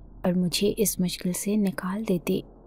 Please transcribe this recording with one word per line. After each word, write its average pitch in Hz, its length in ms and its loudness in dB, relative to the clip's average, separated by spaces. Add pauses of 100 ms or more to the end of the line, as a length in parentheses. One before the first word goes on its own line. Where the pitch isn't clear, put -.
(260)
और 180 80 4
मुझे 180 360 2
इस 202 320 0
मुश्किल 180 320 -2
से 202 240 -2
निकाल 196 480 0
देती। 185 380 0 (240)